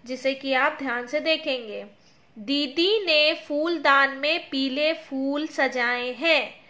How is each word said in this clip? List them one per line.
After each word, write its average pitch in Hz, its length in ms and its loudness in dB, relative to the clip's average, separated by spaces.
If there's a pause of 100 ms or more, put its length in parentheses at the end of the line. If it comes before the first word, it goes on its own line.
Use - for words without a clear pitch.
जिसे 254 300 -2
कि 269 200 -2
आप 285 280 2
ध्यान 247 240 -4
से 294 140 -2
देखेंगे। 262 680 -2 (520)
दीदी 294 680 0
ने 302 280 4
फूलदान 294 760 2
में 294 380 -2
पीले 269 440 0
फूल 285 540 -4
सजाए 247 680 0
हैं। 262 580 0